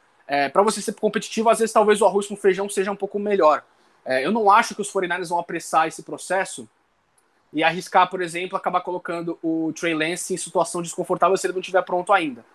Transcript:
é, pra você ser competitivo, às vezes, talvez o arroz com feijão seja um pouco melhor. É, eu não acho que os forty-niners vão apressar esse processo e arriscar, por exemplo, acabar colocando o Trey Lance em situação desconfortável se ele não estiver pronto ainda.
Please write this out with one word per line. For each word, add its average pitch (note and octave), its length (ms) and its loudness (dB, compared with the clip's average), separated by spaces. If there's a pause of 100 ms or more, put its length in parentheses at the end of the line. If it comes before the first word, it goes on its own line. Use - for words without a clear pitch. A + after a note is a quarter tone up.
(240)
é, C#3+ 240 0
pra F#3 140 4
você G#3+ 180 0
ser G3 140 -6
competitivo, A3 560 0
às A3 80 4
vezes, A3 140 0
talvez G#3+ 280 4
o A3 60 6
arroz G3+ 220 0
com G#3 80 -10
feijão G3 320 2
seja G3 240 -2
um F#3+ 40 -10
pouco G3 220 -6
melhor. F3+ 460 4 (400)
É, C3 200 0
eu D#3+ 60 0
não G#3+ 180 2
acho G#3+ 280 6
que - 40 -6
os G3+ 80 -8
forty-niners F3 420 -4
vão E3+ 100 -2
apressar E3 480 -2
esse D#3+ 160 -14
processo D#3 640 -6 (800)
e D3+ 120 -2
arriscar, F3 480 2
por F#3 100 -4
exemplo, F3+ 360 -6
acabar F3+ 260 -2
colocando E3+ 600 -8
o D#3+ 300 -2
Trey E3 220 -4
Lance E3 400 -4
em - 20 -2
situação F3 460 -2
desconfortável F3 540 0
se F#3 100 -2
ele F3+ 80 -4
não F#3 60 -6
estiver F#3 220 0
pronto F3+ 300 -2
ainda. D3 320 0 (100)